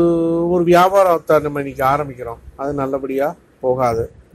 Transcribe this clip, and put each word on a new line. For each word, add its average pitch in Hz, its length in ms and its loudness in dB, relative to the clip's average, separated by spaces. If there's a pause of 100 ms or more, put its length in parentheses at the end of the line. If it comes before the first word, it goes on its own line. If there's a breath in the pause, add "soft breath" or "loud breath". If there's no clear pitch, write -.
(500)
ஒரு 180 140 2
வியாபாரத்தை 175 760 4
நம்ம 147 200 -4
இன்னைக்கு 135 240 -6
ஆரம்பிக்கிறோம், 131 540 -4 (180)
அது 139 180 -6
நல்லபடியா 135 640 -4 (240)
போகாது, 123 520 -2 (240)